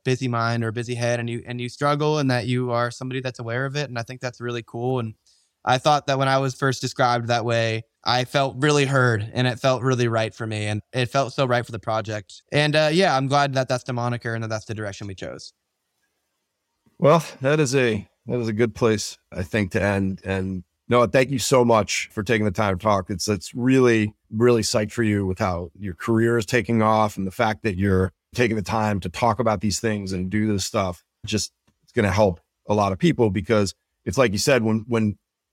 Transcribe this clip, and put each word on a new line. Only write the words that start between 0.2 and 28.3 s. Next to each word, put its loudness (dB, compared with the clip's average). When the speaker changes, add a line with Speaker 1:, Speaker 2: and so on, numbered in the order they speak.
Speaker 1:
mind -2
or -2
a -4
busy -6
head -2
and -6
you, -8
and -10
you -8
struggle 0
and 0
that 0
you -2
are 0
somebody -8
that's -8
aware -4
of -6
it. -4
And -10
I -6
think -14
that's -10
really -6
cool. -4
And -6
I 2
thought 2
that 2
when 2
I 4
was 0
first -2
described 0
that 2
way, 0
I 2
felt 0
really 4
heard 2
and 0
it -4
felt 2
really 0
right -2
for -8
me. -4
And -2
it 0
felt -2
so 0
right 0
for -14
the -10
project. -6
And, 2
uh, 2
yeah, 2
I'm 0
glad 2
that -2
that's -2
the -6
moniker -4
and -6
that -8
that's -8
the -8
direction -10
we -12
chose. -14
Speaker 2:
Well, 6
that 0
is 0
a, 2
that -4
is -4
a -4
good 0
place, 0
I -8
think, -2
to 0
end. 0
And -4
Noah, 4
thank 2
you -2
so 4
much 2
for -6
taking 0
the 0
time 0
to -10
talk. 2
It's, -4
it's -4
really, 2
really 4
psyched -2
for -2
you 0
with -4
how -2
your -10
career 2
is -2
taking 0
off 2
and -4
the -6
fact -2
that -2
you're 2